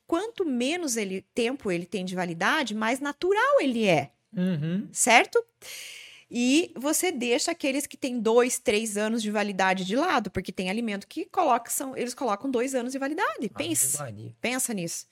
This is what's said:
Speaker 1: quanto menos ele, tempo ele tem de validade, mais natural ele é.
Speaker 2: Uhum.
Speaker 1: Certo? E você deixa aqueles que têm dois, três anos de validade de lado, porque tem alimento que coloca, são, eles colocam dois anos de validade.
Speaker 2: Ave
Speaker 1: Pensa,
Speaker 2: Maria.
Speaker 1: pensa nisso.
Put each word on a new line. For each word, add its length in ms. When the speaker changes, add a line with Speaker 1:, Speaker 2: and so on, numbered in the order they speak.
Speaker 1:
quanto 380
menos 540
ele, 260
tempo 380
ele 140
tem 180
de 100
validade, 600
mais 260
natural 600
ele 240
é. 240
Speaker 2:
Uhum. 560
Speaker 1:
Certo? 500
E 460
você 340
deixa 420
aqueles 340
que 100
têm 240
dois, 380
três 400
anos 240
de 80
validade 560
de 100
lado, 340
porque 220
tem 160
alimento 380
que 180
coloca, 460
são, 260
eles 180
colocam 360
dois 240
anos 180
de 60
validade. 560
Speaker 2:
Ave 140
Speaker 1:
Pensa, 340
Speaker 2:
Maria. 360
Speaker 1:
pensa 360
nisso. 380